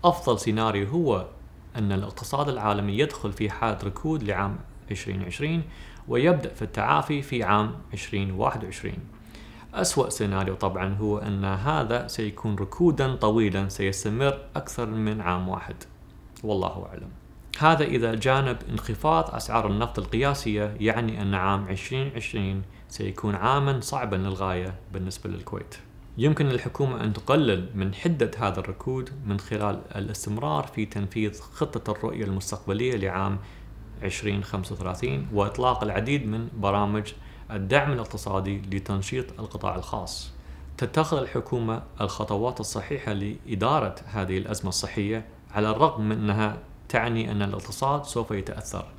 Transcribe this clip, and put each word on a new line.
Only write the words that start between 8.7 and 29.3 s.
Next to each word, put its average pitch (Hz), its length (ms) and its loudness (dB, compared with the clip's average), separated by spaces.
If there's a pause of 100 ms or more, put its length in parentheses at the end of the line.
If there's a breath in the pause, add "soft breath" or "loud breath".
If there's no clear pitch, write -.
أسوأ 139 340 4
سيناريو 95 460 2
طبعًا 95 400 0
هو 104 240 2
أن 98 260 0
هذا 120 640 0
سيكون 107 500 -2
ركودًا 135 580 4
طويلًا 107 540 4
سيستمر 107 680 2 (180)
أكثر - 300 -4
من 107 340 0
عام 90 280 2
واحد. 95 280 -6 (680)
والله 92 440 0
أعلم. 95 220 -12 (480)
هذا 156 260 8
إذا 117 300 4
جانب 131 420 4 (140)
انخفاض 156 640 2
أسعار 110 320 2
النفط 104 320 0
القياسية، 110 840 0
يعني 110 420 2
أن 98 120 2
عام 98 340 2
عشرين 131 480 -2
عشرين 98 460 -2 (260 loud breath)
سيكون 101 460 -2
عامًا 131 460 4
صعبًا 117 360 -2
للغاية 92 580 0 (180)
بالنسبة 92 380 -6
للكويت. - 440 -8 (440)
يمكن 143 300 4
للحكومة 123 560 0
أن 107 80 2
تقلل 107 600 4
من 95 200 0
حدة 139 440 2
هذا 95 220 0
الركود 131 500 -4 (160)
من 101 140 0